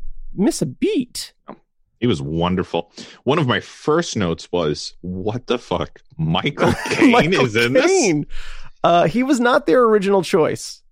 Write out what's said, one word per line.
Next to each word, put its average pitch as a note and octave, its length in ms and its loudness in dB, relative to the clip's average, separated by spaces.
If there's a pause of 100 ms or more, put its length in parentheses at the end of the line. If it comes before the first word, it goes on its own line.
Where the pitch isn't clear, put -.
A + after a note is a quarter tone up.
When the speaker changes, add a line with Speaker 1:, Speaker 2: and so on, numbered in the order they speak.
(360)
Speaker 1:
miss G#3 260 0
a - 40 0
beat. - 680 -4 (140)
Speaker 2:
No. - 100 -18 (420)
He A#2+ 80 0
was F2 140 0
wonderful. E2+ 720 -2 (320)
One D3 160 2
of C#3+ 80 0
my A2 120 2
first - 580 -2
notes E2+ 340 -4
was, D#2+ 500 -2
"What F#2 460 -8
the A#2+ 120 0
fuck? - 420 -6 (160)
Michael F2+ 640 0
Speaker 1:
<laughs> - 100 -10
Speaker 2:
Caine C#4 200 4
Speaker 1:
Michael F#3 340 2
Speaker 2:
is G#2+ 100 -4
in A#2 180 2
this?" C#4 120 4
Speaker 1:
Caine. A#3+ 400 2 (580)
Uh, E3+ 240 4
he A3 160 0
was C4 160 2
not A#3+ 260 2
their B3+ 180 4
original G3+ 400 2
choice. - 580 -2 (100)